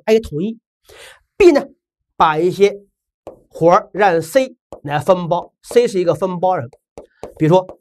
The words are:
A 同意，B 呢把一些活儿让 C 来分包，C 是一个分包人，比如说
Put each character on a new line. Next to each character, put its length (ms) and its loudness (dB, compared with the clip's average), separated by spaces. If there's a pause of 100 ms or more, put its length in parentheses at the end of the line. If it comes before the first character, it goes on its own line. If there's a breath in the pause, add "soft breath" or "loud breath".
A 140 2
同 240 -8
意， 160 -8 (800 loud breath)
B 140 6
呢 140 0 (500)
把 220 2
一 140 0
些 220 2 (760)
活 220 0
儿 220 2
让 280 0
C 340 -2 (280)
来 160 -6
分 300 0
包， 240 -6 (100)
C 240 2
是 120 -4
一 40 0
个 120 0
分 240 -6
包 160 -2
人， 140 -8 (680 loud breath)
比 80 -2
如 40 2
说 320 0